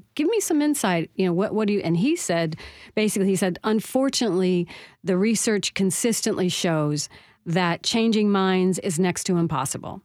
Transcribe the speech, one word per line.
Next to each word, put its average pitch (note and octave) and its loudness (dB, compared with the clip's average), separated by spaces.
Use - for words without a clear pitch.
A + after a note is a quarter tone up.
"Give D4+ 0
me A4 2
some D#4 0
insight. G3+ 0
You F#3+ 2
know, F3 2
what, F#3 0
what G#3+ 0
do G#3 2
you," G3+ 0
and E3+ 0
he C#4 2
said, E3 -2
basically, G#3 0
he F#3+ 2
said, F#3 0
"Unfortunately, G3 0
the F3+ 0
research G#3 0
consistently G3 0
shows D3+ -2
that E3+ 0
changing A3 2
minds F#3 2
is E3 -2
next F3+ 0
to F#3 0
impossible. D#3+ -4